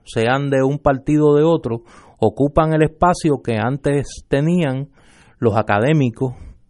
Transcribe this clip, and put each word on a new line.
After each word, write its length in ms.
sean 460
de 120
un 160
partido 500
o 60
de 80
otro, 400
ocupan 540
el 80
espacio 600
que 140
antes 720
tenían 640
los 180
académicos 800